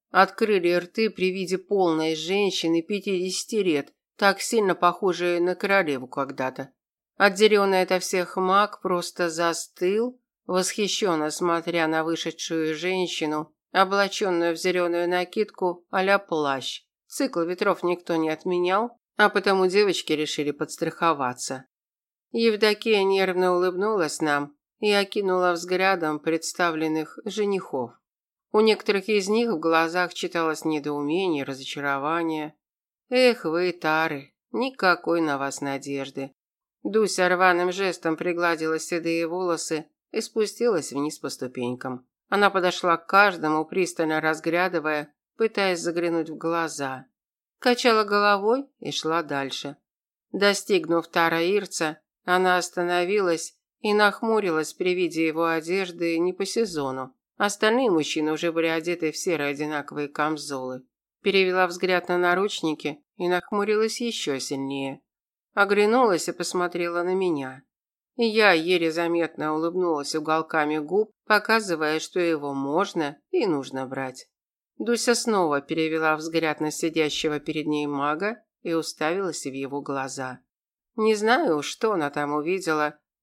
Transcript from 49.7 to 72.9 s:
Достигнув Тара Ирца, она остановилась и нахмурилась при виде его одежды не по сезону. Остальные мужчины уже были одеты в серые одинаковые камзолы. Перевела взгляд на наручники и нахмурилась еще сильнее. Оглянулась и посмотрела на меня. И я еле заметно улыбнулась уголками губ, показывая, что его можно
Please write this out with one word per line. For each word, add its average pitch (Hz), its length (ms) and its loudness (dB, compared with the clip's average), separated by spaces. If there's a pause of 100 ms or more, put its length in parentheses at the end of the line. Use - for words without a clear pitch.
Достигнув 185 760 2
Тара 165 360 2
Ирца, 175 560 -2 (260)
она 180 320 4
остановилась 175 960 -2 (240)
и 208 140 0
нахмурилась 202 800 2
при 180 200 -2
виде 165 340 0
его 165 180 -2
одежды 170 720 -2
не 180 160 0
по 196 120 -6
сезону. 143 680 -4 (220)
Остальные 220 540 2
мужчины 156 400 0
уже 160 200 -2
были 165 160 0
одеты 165 440 -2
в - 60 -8
серые 147 320 -2
одинаковые 147 580 -6
камзолы. 143 760 -6 (380)
Перевела 185 460 2
взгляд 180 420 0
на 175 80 0
наручники 175 840 0 (140)
и 180 100 -2
нахмурилась 208 720 0
еще 151 380 -4
сильнее. 135 600 -6 (520)
Оглянулась 208 760 4
и 170 40 -2
посмотрела 175 720 -4
на 180 100 0
меня. 147 500 -2 (520)
И 233 100 0
я 214 260 4
еле 165 400 2
заметно 165 640 -2
улыбнулась 165 600 -2
уголками 156 640 0
губ, 175 340 -2 (140)
показывая, 196 760 2
что - 200 -6
его 151 340 0
можно 147 640 -2 (140)